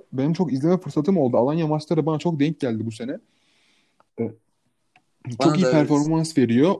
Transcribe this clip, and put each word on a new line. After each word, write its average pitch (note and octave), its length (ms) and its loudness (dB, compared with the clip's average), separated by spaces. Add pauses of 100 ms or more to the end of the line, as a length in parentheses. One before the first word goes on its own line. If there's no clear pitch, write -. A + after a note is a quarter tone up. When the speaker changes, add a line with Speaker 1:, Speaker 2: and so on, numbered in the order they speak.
(120)
Speaker 1:
Benim C3+ 200 -2
çok D#3+ 200 -4
izleme D#3 260 0
fırsatım F3+ 400 -2
oldu. B2 180 2
Alanya D3 300 0
maçları D3+ 400 -2
bana D#3 120 0
çok D#3+ 220 -2
denk D#3 200 -2
geldi A2+ 260 -4
bu A2+ 60 -6
sene. A#2+ 260 -10 (1000)
Ee, A2+ 100 -6 (1000)
çok A#2+ 100 -8
Speaker 2:
Bana D#3+ 180 4
Speaker 1:
iyi C#3+ 60 2
Speaker 2:
da - 40 4
evet. E3+ 60 2
Speaker 1:
performans D#3 680 2
veriyor. B2+ 420 4